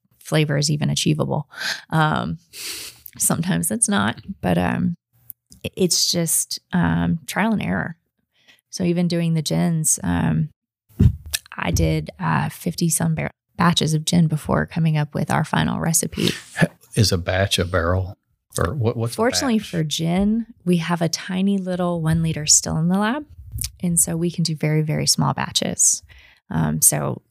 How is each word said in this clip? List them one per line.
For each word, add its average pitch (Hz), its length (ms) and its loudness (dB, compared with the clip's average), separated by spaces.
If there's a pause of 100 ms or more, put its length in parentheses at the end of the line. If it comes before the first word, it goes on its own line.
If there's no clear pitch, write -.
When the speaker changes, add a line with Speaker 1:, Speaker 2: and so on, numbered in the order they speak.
(200)
Speaker 1:
flavor 151 380 0
is 147 120 0
even 147 200 0
achievable. 143 600 0 (420)
Um, 156 460 0 (800)
sometimes 170 540 0
it's 226 180 0
not, 202 320 -2 (200)
but, 180 160 2
um, 180 380 0 (680)
i-, - 100 -8
it's - 360 0
just, - 480 -2 (140)
um, 170 520 2
trial 220 280 0
and 196 100 0
error. 170 340 -4 (720)
So - 140 -6
even 175 240 2
doing 170 260 0
the 160 80 2
gins, 165 600 0
um, 160 460 0 (1040)
I - 160 -2
did, 160 380 2 (100)
uh, 156 300 0
fifty - 400 -2
some 160 260 0
bar-, 147 160 -4 (260)
batches 165 360 2
of 156 120 0
gin 170 220 6
before 156 380 0
coming 160 320 2
up 147 160 -2
with - 180 -2
our 160 120 2
final - 360 0
recipe. - 500 0 (640)
Speaker 2:
Is 110 160 4
a 95 60 2
batch 92 420 0
a 87 60 0
barrel? 90 500 0 (420)
Or - 160 2
what, 120 240 0
what's 117 160 -4
a - 20 -12
Speaker 1:
Fortunately 233 440 0
Speaker 2:
batch? - 100 -6
Speaker 1:
for 165 140 -2
gin, 190 600 0 (200)
we 175 120 4
have 165 240 -2
a 165 80 2
tiny 196 480 -2
little 180 440 -2
one 160 220 2
liter 156 220 -2
still 160 320 2
in 160 100 2
the 185 100 2
lab. 233 280 -2 (560)
And 170 180 0
so 170 160 0
we 170 160 -2
can 165 120 -2
do 160 120 -2
very, 151 260 2
very 147 260 -2
small 143 260 2
batches. - 680 0 (480)
Um, 156 320 -2
so 143 500 0